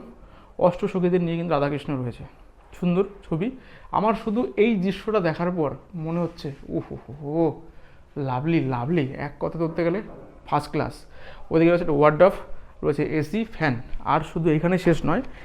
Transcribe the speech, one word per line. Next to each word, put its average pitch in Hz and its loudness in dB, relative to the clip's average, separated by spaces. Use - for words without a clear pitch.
অষ্টসখীদের 180 2
নিয়ে 165 0
কিন্তু 170 -2
রাধাকৃষ্ণ 143 -2
রয়েছে, 120 -8
সুন্দর 175 2
ছবি। 180 -2
আমার 214 2
শুধু 233 0
এই 214 4
দৃশ্যটা 196 0
দেখার 170 0
পর 156 0
মনে 165 -4
হচ্ছে, 160 -4
উহ - -6
হো - -14
হো, 151 0
লাভলি, 143 0
লাভলি, 131 0
এক 143 -6
কথা 160 -4
ধরতে 165 -2
গেলে 170 0
ফার্স্ট - -2
ক্লাস। 123 -2
ওদিকে 165 6
রয়েছে 175 4
একটা 160 2
ওয়ার্ডরোব, 151 8
রয়েছে 151 2
এসি, 156 0
ফ্যান। 127 0
আর 156 2
শুধু 170 2
এখানে 160 4
শেষ 170 4
নয়, 170 2